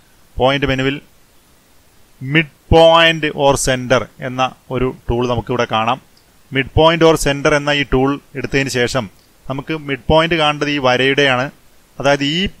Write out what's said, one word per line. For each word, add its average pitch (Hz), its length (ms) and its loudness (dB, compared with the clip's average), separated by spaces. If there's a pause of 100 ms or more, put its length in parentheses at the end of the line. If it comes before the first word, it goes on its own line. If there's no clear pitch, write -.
(380)
പോയിന്റ് 135 280 0
മെനുവിൽ 135 340 -4 (1300)
mid 156 160 0 (240)
point 165 500 6 (200)
or 139 120 4 (140)
center 127 380 0 (140)
എന്ന 127 320 -6 (180)
ഒരു 127 260 -4 (140)
ടൂൾ 120 180 -2
നമുക്കിവിടെ 120 440 -4
കാണാം. 113 380 -2 (460)
Mid - 140 -2 (100)
point 160 300 4
or 160 60 6 (120)
center 143 320 0
എന്ന 143 120 -2 (100)
ഈ - 20 -2 (100)
ടൂൾ 135 160 2 (300)
എടുത്തതിന് 135 400 -4
ശേഷം 120 260 -2 (460)
നമുക്ക് 139 240 -8 (140)
മിഡ് 135 220 -8
പോയിന്റ് 165 300 2
കാണേണ്ടത് 147 360 -2
ഈ - 100 -4
വരയുടെയാണ്. 131 580 2 (560)
അതായത് 139 240 0 (120)
ഈ 180 40 -2 (200)